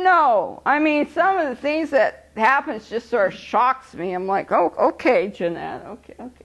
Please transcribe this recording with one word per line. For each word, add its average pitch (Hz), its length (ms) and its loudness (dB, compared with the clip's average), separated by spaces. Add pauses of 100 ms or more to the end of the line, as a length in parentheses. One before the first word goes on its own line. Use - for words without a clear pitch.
know. 277 640 2
I 294 140 2
mean, 302 320 0
some 381 280 0
of 302 100 -2
the 240 80 -8
things 302 340 -4
that - 460 0
happens 254 520 0
just 233 220 -8
sort 202 220 2
of - 60 -16
shocks 247 560 -2
me. 180 180 -6
I'm 185 160 -4
like, 190 240 -2
"Oh, 294 260 2
okay, 254 500 2
Jeanette, 170 560 -6
okay, - 360 -18
okay, 247 240 -18